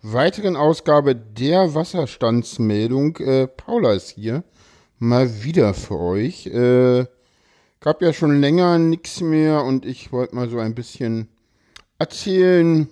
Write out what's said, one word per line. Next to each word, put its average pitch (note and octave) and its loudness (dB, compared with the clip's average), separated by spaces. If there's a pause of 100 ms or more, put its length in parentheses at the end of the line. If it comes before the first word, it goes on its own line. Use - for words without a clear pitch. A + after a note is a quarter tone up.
weiteren E3 -2
Ausgabe D3 2
der C3 0
Wasserstandsmeldung. B2 -2
Äh, C3 0
Paula F3+ -2
ist G2 -2
hier, A2+ -6 (560)
mal A#2 0
wieder C3+ 2
für - -8
euch. G2 -4
Äh, B2 2 (760)
gab - -2
ja E3 2
schon D3 2
länger E3+ 2
nix E3 -2
mehr D#3 0
und C3 -2
ich - -12
wollte B2 -6
mal A#2+ -6
so A#2 -6
ein A2+ -6
bisschen A2+ -8 (720)
erzählen F3 2